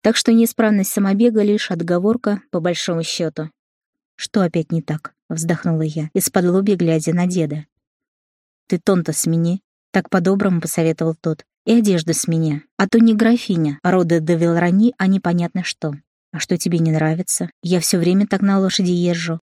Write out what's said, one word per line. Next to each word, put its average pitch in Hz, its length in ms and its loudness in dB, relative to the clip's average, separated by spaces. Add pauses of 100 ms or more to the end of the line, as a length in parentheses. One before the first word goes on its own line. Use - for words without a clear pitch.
Так 220 160 0
что - 160 2
неисправность 220 600 2
самобега — 208 500 2
лишь 208 280 0
отговорка, 190 680 -2 (100)
по 175 100 -4
большому 165 420 -4
счёту. 160 480 -8 (680)
«Что - 260 -2
опять 165 300 -2
не 165 80 -2
так?» - 340 -8 (140)
вздохнула 165 540 -2
я, 156 320 -6
из-под 190 320 0
лобья 196 300 2
глядя 165 360 0
на 175 140 0
деда. 156 400 -4 (1000)
«Ты 180 100 -2
тон-то 175 340 0
смени», 165 480 -2 (320)
так 185 180 -2
по-доброму 190 500 0
посоветовал 160 540 -2
тот, 160 300 -6 (220)
«и 220 60 2
одежду 185 420 2
смени, 160 480 -2 (140)
а 196 120 0
то 233 100 4
не 226 160 6
графиня, 208 680 0
рода 175 380 2
де 165 160 0
Вилрани, 175 600 2
а 190 80 0
непонятно 175 580 -2
что». - 300 -8 (380)
«А 156 80 -10
что - 180 -2
тебе 170 220 -2
не 165 100 2
нравится? 160 580 -2 (140)
Я 175 160 0
всё 175 200 0
время 185 280 2
так 196 160 -2
на 196 160 2
лошади 190 320 0
езжу». 170 480 -2 (120)